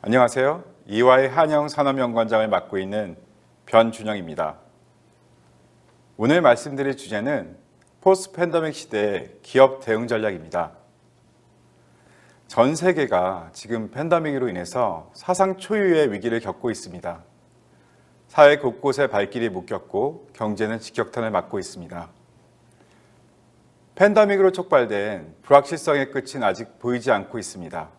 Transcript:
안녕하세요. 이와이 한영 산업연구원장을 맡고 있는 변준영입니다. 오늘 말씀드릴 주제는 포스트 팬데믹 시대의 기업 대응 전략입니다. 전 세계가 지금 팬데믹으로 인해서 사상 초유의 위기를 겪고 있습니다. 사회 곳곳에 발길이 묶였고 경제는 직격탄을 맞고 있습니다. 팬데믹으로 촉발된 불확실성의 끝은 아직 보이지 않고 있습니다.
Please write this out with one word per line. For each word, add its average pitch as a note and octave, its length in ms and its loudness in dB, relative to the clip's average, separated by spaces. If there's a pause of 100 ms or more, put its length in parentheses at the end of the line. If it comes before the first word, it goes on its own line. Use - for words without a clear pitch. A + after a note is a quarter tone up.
안녕하세요. B2+ 600 2 (220)
이와이 B2+ 420 6
한영 D3+ 400 0
산업연구원장을 A#2 800 0
맡고 G2 280 -4
있는 F#2+ 400 -6 (500)
변준영입니다. G#2 880 0 (1600)
오늘 D3 260 2
말씀드릴 C3+ 540 2
주제는 G#2+ 600 -6 (440)
포스트 F#3+ 320 2
팬데믹 E3 420 -2
시대의 G#2 680 -4
기업 C3+ 420 4
대응 A2+ 240 -2
전략입니다. F2 640 -4 (1800)
전 C3+ 260 2
세계가 G2 760 -2
지금 A2+ 400 -8
팬데믹으로 D3+ 560 -2
인해서 F2+ 680 -4
사상 F#3 420 -2
초유의 F3+ 540 0
위기를 A2+ 300 -4
겪고 A2 320 -8
있습니다. F2 500 -12 (1040)
사회 D3 320 6
곳곳에 C3+ 480 -2
발길이 G#2+ 440 -2
묶였고 G2+ 840 -8
경제는 G#2+ 480 -4
직격탄을 A2+ 500 -6
맞고 - 300 -4
있습니다. F2 480 -14 (1900)
팬데믹으로 G3+ 560 4
촉발된 G#2 920 -2
불확실성의 C#3+ 680 2
끝은 C3+ 320 -8
아직 G#2 380 -4
보이지 B2 320 0
않고 A2 260 -2
있습니다. E2+ 500 -12 (100)